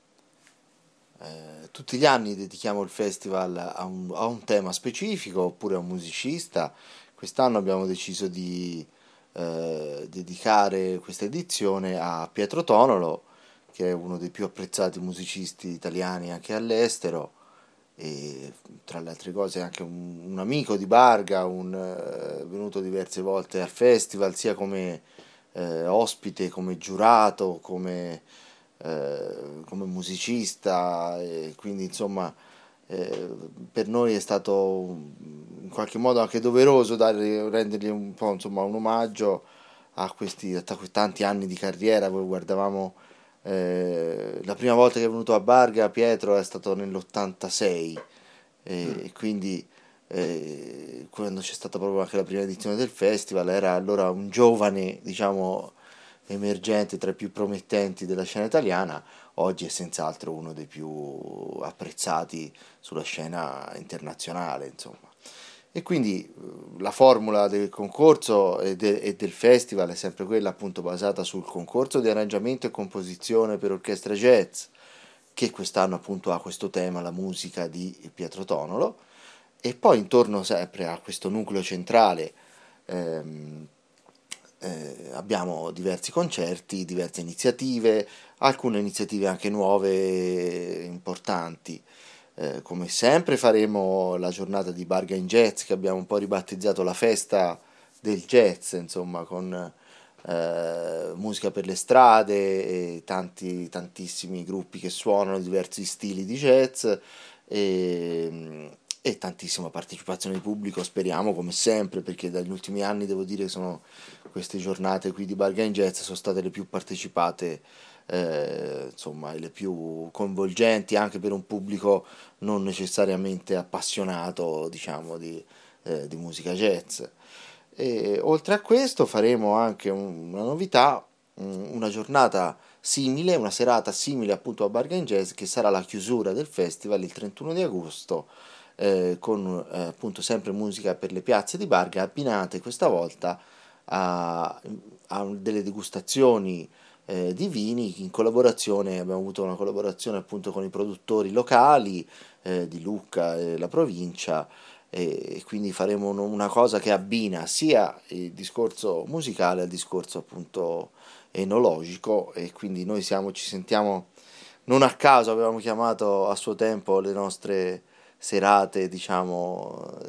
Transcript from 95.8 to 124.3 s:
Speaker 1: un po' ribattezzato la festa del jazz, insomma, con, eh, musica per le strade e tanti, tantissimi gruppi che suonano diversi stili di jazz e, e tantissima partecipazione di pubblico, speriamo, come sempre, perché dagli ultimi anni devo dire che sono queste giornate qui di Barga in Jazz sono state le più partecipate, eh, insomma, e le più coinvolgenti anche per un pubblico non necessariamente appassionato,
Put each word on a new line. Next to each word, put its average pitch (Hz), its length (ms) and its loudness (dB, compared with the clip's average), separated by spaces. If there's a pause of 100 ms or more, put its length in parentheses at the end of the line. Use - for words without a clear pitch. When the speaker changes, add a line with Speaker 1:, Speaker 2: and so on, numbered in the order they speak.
Speaker 1:
un 92 80 -6
po' 104 100 0
ribattezzato 98 640 0
la 90 120 0
festa 98 640 2 (400)
del 101 240 -2
jazz, 107 480 4
insomma, 87 520 -6
con, 90 480 -8 (520)
eh, 85 920 -4
musica 101 360 -4
per 92 160 -4
le 95 80 -4
strade 110 600 8 (600)
e 82 100 -12
tanti, 90 640 -6
tantissimi 90 760 -10
gruppi 92 340 -8
che 90 100 -8
suonano 98 500 0
diversi 92 460 -4
stili 95 400 -6
di 113 120 -6
jazz 131 500 4 (600)
e, 85 1200 -2 (320)
e 117 160 -2
tantissima 90 520 -8
partecipazione 92 680 -8
di 92 40 -6
pubblico, 101 420 -4
speriamo, 92 520 -2
come 87 180 -6
sempre, 104 500 0
perché 90 280 -8
dagli 90 200 -6
ultimi 98 320 -6
anni 101 240 -2
devo 95 180 -4
dire 98 200 -6
che 92 40 -6
sono 92 340 -8 (480)
queste 95 280 -10
giornate 95 540 -2
qui 98 140 -8
di 98 80 -8
Barga 98 280 0
in 110 100 0
Jazz 95 280 0
sono 92 160 -10
state 95 240 -2
le 92 100 -4
più 95 180 -10
partecipate, 87 920 -4 (460)
eh, 71 840 -4
insomma, 76 420 -12
e 80 60 -10
le 82 120 -10
più 82 600 -6
coinvolgenti 101 840 2
anche 104 220 2
per 101 140 -2
un 95 140 -6
pubblico 98 600 2 (320)
non 101 240 -2
necessariamente 95 920 -2
appassionato, 87 1120 -4